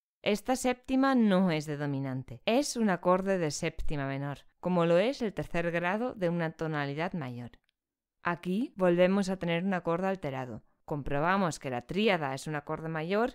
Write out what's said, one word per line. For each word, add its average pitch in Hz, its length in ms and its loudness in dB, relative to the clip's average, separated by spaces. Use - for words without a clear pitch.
Esta 214 360 0
séptima 262 580 2
no 190 360 6
es 151 140 0
de 147 120 -6
dominante, 135 640 -6
es 254 320 2
un 226 140 2
acorde 185 480 2
de 156 140 0
séptima 151 560 -2
menor, 139 320 -6
como 175 260 2
lo 170 120 6
es 240 240 2
el 208 120 -2
tercer 170 380 -4
grado 185 440 -2
de 185 120 -2
una 170 240 0
tonalidad 156 640 -4
mayor. 123 380 -8
Aquí 180 520 -4
volvemos 185 540 4
a 190 80 -2
tener 170 260 -2
un 196 100 0
acorde 170 340 -2
alterado. 131 580 -6
Comprobamos 156 760 0
que 135 100 -8
la 123 140 -4
tríada 170 500 0
es 139 120 -10
un 156 100 -6
acorde 156 340 -8
mayor 185 460 -2